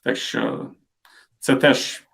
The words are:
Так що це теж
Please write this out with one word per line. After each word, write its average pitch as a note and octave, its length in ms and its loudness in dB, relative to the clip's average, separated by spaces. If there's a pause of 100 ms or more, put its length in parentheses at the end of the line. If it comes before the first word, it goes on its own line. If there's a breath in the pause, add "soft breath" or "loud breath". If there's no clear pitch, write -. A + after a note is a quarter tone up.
Так A#2+ 120 -2
що - 540 -6 (680 soft breath)
це - 180 2
теж - 560 2